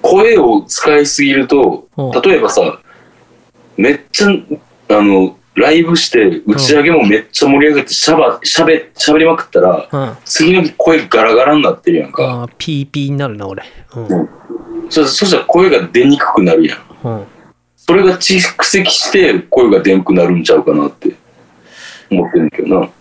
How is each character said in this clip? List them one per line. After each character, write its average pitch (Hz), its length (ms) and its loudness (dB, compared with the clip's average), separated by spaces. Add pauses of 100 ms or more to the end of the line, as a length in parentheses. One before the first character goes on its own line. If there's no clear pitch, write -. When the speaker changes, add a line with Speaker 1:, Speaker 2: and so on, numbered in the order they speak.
Speaker 1:
声 208 340 4
を 117 300 2
使 - 300 0
い 147 80 4
す 143 180 -2
ぎ 139 100 0
る 135 140 -2
と、 - 400 0 (100)
Speaker 2:
う 135 120 -4
ん。 - 20 -6 (100)
Speaker 1:
例 185 160 2
え - 20 0
ば - 100 0
さ、 - 300 -2 (960)
め 131 180 0
っ - 60 -4 (120)
ち - 120 -2
ゃ、 202 40 2 (640)
あ 104 120 2
の、 95 340 2 (200)
ラ 139 160 2
イ 165 120 2
ブ 165 140 0
し - 140 -4
て、 95 340 2
打 107 100 4
ち 139 200 0
上 143 80 4
げ 170 80 2
も 156 120 2
め 104 160 2
っ - 120 -8
ち - 140 -2
ゃ 135 40 2
盛 139 100 4
り 147 80 4
上 151 60 2
げ 139 80 0
て、 - 60 -10
Speaker 2:
う - 20 -18
ん。 - 40 -8
Speaker 1:
し - 160 -2
ゃ 160 60 4
ば、 147 280 0
し - 160 -4
ゃ 165 60 2
べ、 160 300 0
し - 140 -2
ゃ 151 40 4
べ 156 60 4
り 160 60 4
ま 160 100 2
く - 100 -10
っ - 40 -20
た - 100 0
ら、 - 320 0
Speaker 2:
う 143 60 -4
ん。 131 260 -6
Speaker 1:
次 160 300 0
の 185 80 2
日 156 160 -4
声 160 300 0
ガ - 160 0
ラ 110 120 0
ガ 127 100 4
ラ 151 100 2
に 147 80 2
な - 80 0
っ - 100 -8
て 170 100 0
る 165 60 0
や 151 100 -4
ん - 40 -20
か。 - 120 -4
Speaker 2:
あ 123 220 -6
ー、 123 120 -16
ピ 143 260 -6
ー 135 40 -10
ピ 143 200 -6
ー - 40 -6
に 143 60 -4
な 139 100 -6
る 107 100 -10
な、 98 100 -12
俺。 95 160 -12 (320)
う 120 40 -12
ん。 110 80 -12
Speaker 1:
う - 160 -2
ん。 - 60 -8 (600)
そ、 151 160 0
そ - 200 -4
し 185 60 0
た 165 60 2
ら - 80 -4
声 185 240 2
が 185 180 0
出 - 200 2
に 143 100 4
く - 160 -4
く 185 100 2
な 170 100 2
る 160 140 2
や - 80 -6
ん。 - 40 -20 (240)
Speaker 2:
う 123 60 -6
ん。 104 160 -10 (500)
Speaker 1:
そ - 180 -4
れ 196 100 2
が 185 140 2
蓄 - 480 -4
積 180 260 -2
し - 200 -4
て 143 280 2 (100)
声 123 220 2
が 95 100 2
出 95 140 2
ん 92 80 0
く 98 100 -2
な 87 120 2
る 87 60 0
ん 85 120 0
ち - 80 0
ゃ 80 40 6
う 78 80 0
か 76 100 -2
な 76 140 -2
っ - 40 -6
て - 240 -6 (960)
思 139 160 0
っ - 40 -10
て 170 80 0
ん - 100 0
だ - 80 -8
け - 40 -6
ど - 200 0
な。 - 80 -6 (120)